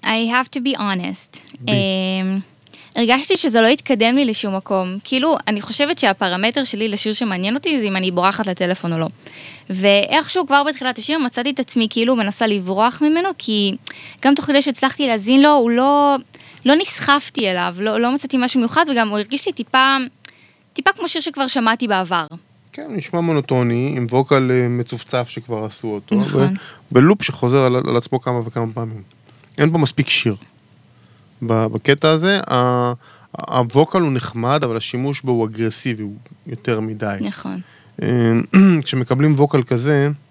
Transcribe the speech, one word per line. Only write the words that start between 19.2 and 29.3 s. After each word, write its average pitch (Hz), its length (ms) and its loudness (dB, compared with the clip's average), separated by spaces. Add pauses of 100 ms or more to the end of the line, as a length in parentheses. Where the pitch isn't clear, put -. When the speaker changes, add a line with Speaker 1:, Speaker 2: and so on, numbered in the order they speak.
Speaker 1:
לי 370 80 -2
טיפה... 262 440 2 (760)
טיפה 330 180 0
כמו 349 160 -6
שיר 320 140 -2
שכבר 277 260 -4
שמעתי 233 400 0
בעבר. 180 380 0 (480)
Speaker 2:
כן, 302 160 -14
נשמע 175 320 -4
מונוטוני, 131 760 0
עם 120 120 -2
ווקל, 131 420 2
אה, 123 180 2
מצופצף 123 600 -4
שכבר 110 360 -8
עשו 107 220 -10
אותו, 104 280 -4
Speaker 1:
נכון. 101 280 0
Speaker 2:
ו-, 139 40 4 (440)
בלופ 156 320 6
שחוזר 123 420 0
על, 123 100 2
על 123 220 0
עצמו 123 240 -2
כמה 123 240 -2
וכמה 117 280 -4
פעמים. 110 280 -8 (560)